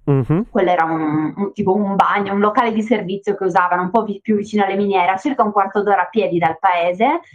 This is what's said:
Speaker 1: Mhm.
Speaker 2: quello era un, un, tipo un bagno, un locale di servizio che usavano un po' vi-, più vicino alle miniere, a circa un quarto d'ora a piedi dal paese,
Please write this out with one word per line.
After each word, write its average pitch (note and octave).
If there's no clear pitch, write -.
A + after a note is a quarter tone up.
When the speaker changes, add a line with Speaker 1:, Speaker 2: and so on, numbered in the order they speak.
Speaker 1:
Mhm. C#3+
Speaker 2:
quello F#3
era E3+
un, D#3
un, G3+
tipo F#3+
un G3
bagno, G3
un G3+
locale G#3+
di G#3+
servizio G3+
che F#3+
usavano F3+
un F#3
po' A3
vi-, G3+
più G#3+
vicino G3+
alle F#3+
miniere, G3
a F#3+
circa C4
un G#3
quarto G3+
d'ora G3
a F3
piedi F3
dal E3
paese, F#3